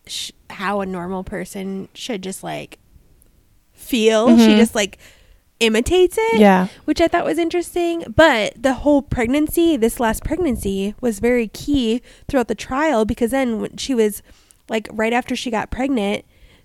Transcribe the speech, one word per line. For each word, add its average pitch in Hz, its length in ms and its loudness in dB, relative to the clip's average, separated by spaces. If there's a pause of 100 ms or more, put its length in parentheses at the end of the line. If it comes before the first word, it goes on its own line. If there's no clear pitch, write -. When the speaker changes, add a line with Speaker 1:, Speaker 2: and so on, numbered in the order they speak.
Speaker 1:
sh-, - 260 -12 (180)
how 202 320 -6
a 190 40 -6
normal 185 380 -8
person 190 720 -10
should 202 280 -10
just, 190 220 -10
like, 151 340 -12 (960)
feel. 220 640 2
She 226 120 8
Speaker 2:
Mm-hmm. 214 100 6
Speaker 1:
just, 226 160 4
like, 208 240 -4 (600)
imitates 247 580 2
it, 453 220 0
Speaker 2:
Yeah. 185 260 6 (180)
Speaker 1:
which 311 160 0
I 330 80 4
thought 349 160 0
was 311 140 -2
interesting. 339 640 -2 (100)
But 262 380 4 (100)
the 262 120 2
whole 277 280 2
pregnancy, 302 760 0
this 226 200 0
last 226 240 -2
pregnancy, 208 760 -4
was 233 200 -4
very 233 280 0
key 247 540 -2 (260)
throughout 247 200 0
the 226 60 -2
trial 262 520 0
because 226 240 -2
then 240 320 -2
when - 160 -10
she - 160 -4
was, 214 280 0 (460)
like, 220 240 -6
right 220 220 -2
after 247 200 -2
she 233 160 -8
got 214 200 -4
pregnant, 220 540 -4 (400)